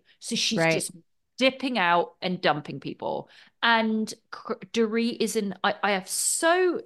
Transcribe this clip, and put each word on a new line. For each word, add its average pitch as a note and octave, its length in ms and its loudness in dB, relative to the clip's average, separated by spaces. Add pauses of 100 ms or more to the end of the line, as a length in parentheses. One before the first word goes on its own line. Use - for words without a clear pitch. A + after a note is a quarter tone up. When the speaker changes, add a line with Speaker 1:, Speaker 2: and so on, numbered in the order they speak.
(200)
Speaker 1:
So - 160 -6
she's A3 220 0
Speaker 2:
Right. E3 140 4
Speaker 1:
just E3 200 -2 (460)
dipping B3+ 400 0
out F3 440 2
and F3+ 180 -2
dumping D3 400 0
people. C#3 480 -8 (340)
And A3 500 2 (180)
Cr-, - 240 -10 (180)
Dorit A3+ 480 0
is A3 160 -2
in, G3 180 -4 (100)
I, G3+ 180 2
I G3+ 100 2
have F#3+ 160 -4
so, F4 760 2